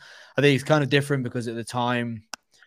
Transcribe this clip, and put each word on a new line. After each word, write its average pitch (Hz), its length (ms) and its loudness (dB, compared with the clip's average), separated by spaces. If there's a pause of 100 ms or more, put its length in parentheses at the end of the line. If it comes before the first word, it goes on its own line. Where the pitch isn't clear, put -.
(380)
I 135 40 2
think 143 140 6
it's 139 80 -2
kind 151 200 2
of 131 60 -2
different 139 340 0
because 120 240 -6
at 117 80 -8
the 117 80 -8
time, 120 600 -4 (440)